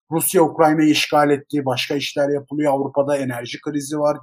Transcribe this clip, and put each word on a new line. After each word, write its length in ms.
Rusya 320
Ukrayna'yı 460
işgal 400
etti, 360
başka 300
işler 340
yapılıyor. 440
Avrupa'da 440
enerji 440
krizi 380
var, 240